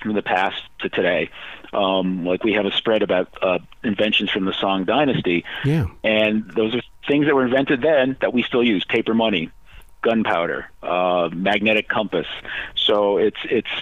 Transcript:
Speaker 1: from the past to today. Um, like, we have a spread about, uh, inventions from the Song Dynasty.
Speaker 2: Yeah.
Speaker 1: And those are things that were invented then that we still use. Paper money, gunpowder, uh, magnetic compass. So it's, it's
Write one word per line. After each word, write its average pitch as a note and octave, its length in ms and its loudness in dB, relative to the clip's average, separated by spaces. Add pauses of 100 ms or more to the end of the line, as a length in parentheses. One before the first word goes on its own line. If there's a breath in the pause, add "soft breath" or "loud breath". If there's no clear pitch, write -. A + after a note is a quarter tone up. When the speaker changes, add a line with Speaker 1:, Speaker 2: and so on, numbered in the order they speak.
Speaker 1:
from G#2+ 120 -4
the G2+ 100 -2
past F#2+ 360 0 (200)
to - 100 -6
today. F2 400 0 (440 loud breath)
Um, F#2 520 0
like, F2+ 180 0
we G#2+ 100 2
have G#2 120 2
a G2 60 -2
spread G#2+ 320 0
about, F#2 280 0 (120)
uh, F2+ 160 2 (240)
inventions G#2+ 480 0
from G2 140 -2
the F#2+ 80 -2
Song G2 300 -2
Dynasty. G2+ 640 0 (180 loud breath)
Speaker 2:
Yeah. C#3 220 0 (180)
Speaker 1:
And G#2+ 520 0
those A2 180 0
are A#2+ 80 -2 (260)
things C#3+ 200 2
that D3 80 4
were C3 100 4
invented C3 380 0
then C3+ 380 2
that G2+ 120 0
we B2 80 2
still B2 220 0
use. G#2+ 200 2
Paper A2+ 300 0
money, G#2+ 380 0 (500 soft breath)
gunpowder, F2+ 680 0 (100)
uh, F2+ 500 2
magnetic G2+ 560 0
compass. G2 380 -2 (500 loud breath)
So G2+ 420 2
it's, G2+ 260 2
it's - 260 -2 (120)